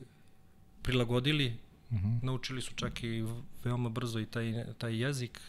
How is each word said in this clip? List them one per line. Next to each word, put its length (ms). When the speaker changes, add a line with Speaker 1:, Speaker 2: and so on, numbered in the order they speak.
Speaker 1:
prilagodili. 720
Speaker 2:
Mhm. 180
Speaker 1:
Naučili 400
su 120
čak 300
i 200
veoma 260
brzo 300
i 60
taj, 200
taj 220
jezik, 520